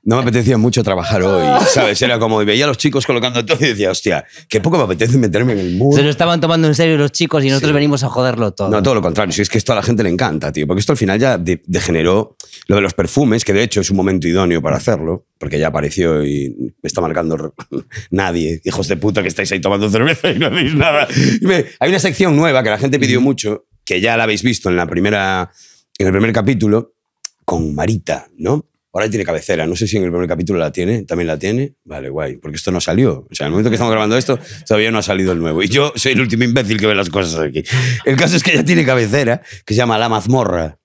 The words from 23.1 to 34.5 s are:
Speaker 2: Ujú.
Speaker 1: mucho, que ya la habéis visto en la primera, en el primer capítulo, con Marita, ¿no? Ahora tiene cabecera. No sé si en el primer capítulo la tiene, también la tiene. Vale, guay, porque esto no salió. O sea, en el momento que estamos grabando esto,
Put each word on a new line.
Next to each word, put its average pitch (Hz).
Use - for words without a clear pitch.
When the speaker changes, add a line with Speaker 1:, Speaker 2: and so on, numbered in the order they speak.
Speaker 2:
Ujú. 123
Speaker 1:
mucho, 107
que 92
ya 117
la 117
habéis 107
visto 117
en 90
la 87
primera, 95
en 98
el 95
primer 107
capítulo, 110
con 80
Marita, 78
¿no? 127
Ahora 104
tiene 104
cabecera. 80
No 85
sé 107
si 95
en 101
el 90
primer 87
capítulo 87
la 78
tiene, 98
también 85
la 78
tiene. 117
Vale, 69
guay, 69
porque 76
esto 90
no 87
salió. 90
O -
sea, 73
en -
el 73
momento 107
que 113
estamos 117
grabando 110
esto, 131